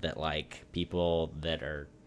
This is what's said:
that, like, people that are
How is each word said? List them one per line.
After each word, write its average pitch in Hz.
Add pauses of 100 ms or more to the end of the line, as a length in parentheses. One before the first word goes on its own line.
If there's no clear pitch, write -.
that, -
like, 78
people 85
that 80
are 73 (180)